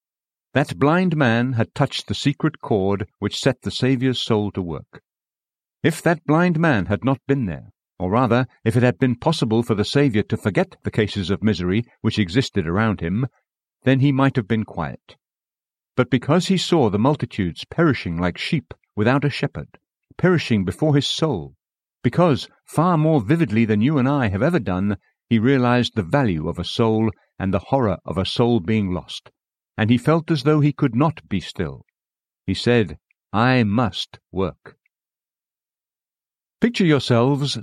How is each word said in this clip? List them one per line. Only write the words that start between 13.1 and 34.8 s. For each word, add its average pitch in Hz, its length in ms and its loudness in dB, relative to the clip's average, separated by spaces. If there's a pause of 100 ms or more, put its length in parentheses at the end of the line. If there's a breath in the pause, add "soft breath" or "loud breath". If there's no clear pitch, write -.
then 131 160 2
he 139 140 2
might 135 240 2
have 107 100 -2
been 110 160 0
quiet. - 540 -10 (800)
But 123 120 2
because 151 380 2
he 190 100 2
saw 160 320 2
the 95 80 0
multitudes 110 680 -2
perishing 123 520 -2
like 87 200 -2
sheep - 360 -6 (220)
without 131 300 0
a 147 40 0
shepherd, - 480 -8 (380)
perishing 143 480 2
before 143 320 0
his 143 140 0
soul, 90 480 -4 (440)
because, 151 460 2 (160 soft breath)
far 170 340 0
more 156 220 2
vividly 117 460 2
than 107 160 0
you 147 160 2
and 123 100 2
I 135 220 0
have 95 120 -2
ever 170 180 0
done, 98 360 -2 (320)
he 117 100 2
realized 123 580 2
the 110 80 -2
value 87 440 0
of 85 120 -6
a 87 40 -6
soul 110 480 0 (260)
and 98 160 0
the 98 60 2
horror 113 460 0
of - 120 -6
a 95 80 0
soul 120 360 2
being 101 300 -2
lost, - 400 -10 (460)
and 107 120 0
he 123 80 4
felt 156 340 0
as 143 120 -2
though 151 160 2
he 147 140 2
could 131 220 -2
not 147 320 -2
be 98 120 -4
still. 73 460 -8 (600)
He 98 80 -2
said, 117 440 0 (360)
"I 123 300 2
must 107 560 -2 (120)
work." - 460 -6 (1800)